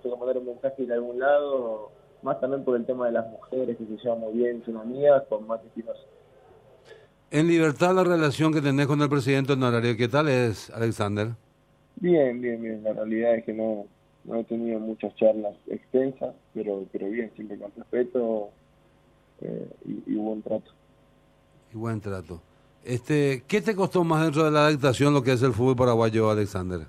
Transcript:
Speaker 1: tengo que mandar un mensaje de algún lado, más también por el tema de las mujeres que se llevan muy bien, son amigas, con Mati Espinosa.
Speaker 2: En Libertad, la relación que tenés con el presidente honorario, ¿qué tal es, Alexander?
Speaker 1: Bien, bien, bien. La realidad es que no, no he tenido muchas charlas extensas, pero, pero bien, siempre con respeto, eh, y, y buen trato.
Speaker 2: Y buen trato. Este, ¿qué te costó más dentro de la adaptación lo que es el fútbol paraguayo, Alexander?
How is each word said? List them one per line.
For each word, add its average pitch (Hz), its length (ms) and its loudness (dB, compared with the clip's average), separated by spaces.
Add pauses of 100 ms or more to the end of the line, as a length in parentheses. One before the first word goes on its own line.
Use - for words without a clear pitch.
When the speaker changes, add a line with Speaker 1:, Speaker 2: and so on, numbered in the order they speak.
Speaker 1:
tengo 123 140 -6
que 120 80 -10
mandar 127 140 0
un 123 80 -8
mensaje 127 400 -6
de 117 80 -2
algún 120 240 -4
lado, 131 720 0 (320)
más 131 180 -4
también 131 220 -2
por 123 140 0
el 117 100 -2
tema 127 200 -2
de 117 60 0
las 113 160 -2
mujeres 123 480 -6
que 117 100 -10
se 107 100 -10
llevan 117 240 -4
muy 110 140 -8
bien, 120 300 0
son 113 120 -8
amigas, 135 520 4
con 107 200 -4
Mati 113 180 -6
Espinosa. 113 340 -12 (1300)
Speaker 2:
En 156 160 4
Libertad, 170 440 4
la 185 120 4
relación 160 480 2
que 156 80 2
tenés 139 260 2
con 147 160 2
el 147 60 2
presidente 139 460 2
honorario, 120 420 2
¿qué 120 100 0
tal 147 220 2
es, 123 420 0
Alexander? 107 600 -2 (680)
Speaker 1:
Bien, 143 440 2
bien, 117 220 -4
bien. 110 220 -8
La 107 80 -2
realidad 110 420 0
es 113 100 -4
que 113 80 -6
no, 110 340 -4 (380)
no - 120 -8
he 117 80 -4
tenido 117 340 -4
muchas 110 380 -8
charlas 107 400 2 (100)
extensas, 131 720 -4 (180)
pero, 101 380 -4
pero 101 160 -6
bien, 110 260 -6
siempre 104 240 -14
con 101 180 -14
respeto, 117 760 -2 (880)
eh, 55 280 -10 (160)
y, - 280 -8
y - 20 -2
buen 107 280 -4
trato. - 280 -6 (1000)
Speaker 2:
Y 113 40 -14
buen 113 240 -6
trato. 90 400 -10 (440)
Este, 139 640 0
¿qué 208 120 0
te 190 140 -2
costó 180 300 2
más 160 180 2
dentro 160 220 2
de 151 80 4
la 151 140 6
adaptación 143 480 4
lo 139 80 4
que 127 100 2
es 120 100 2
el 131 100 4
fútbol 123 220 2
paraguayo, 113 560 4
Alexander? 92 580 -2